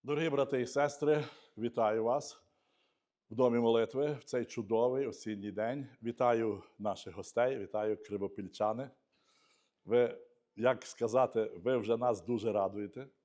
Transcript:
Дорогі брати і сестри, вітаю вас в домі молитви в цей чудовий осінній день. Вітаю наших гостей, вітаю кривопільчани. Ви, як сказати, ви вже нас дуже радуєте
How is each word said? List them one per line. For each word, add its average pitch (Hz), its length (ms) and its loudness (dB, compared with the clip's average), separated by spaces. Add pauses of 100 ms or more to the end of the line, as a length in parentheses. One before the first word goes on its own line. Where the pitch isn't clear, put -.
Дорогі 151 220 0
брати 135 320 2
і 117 40 0
сестри, 147 580 2 (340)
вітаю 113 460 2
вас 131 380 -2 (880)
в - 40 -12
домі 120 240 4
молитви 120 640 2
в - 20 -20
цей 120 220 -4
чудовий 123 640 0
осінній 104 440 -6
день. 117 360 -4 (160)
Вітаю 113 600 2 (160)
наших 98 360 -6
гостей, 120 440 0
вітаю 107 440 -4
кривопільчани. 104 840 -4 (960)
Ви, 120 320 2 (380)
як 117 280 2
сказати, 117 720 0
ви 117 220 0
вже 113 200 0
нас 113 280 -2
дуже 113 260 -2
радуєте 104 560 -4 (180)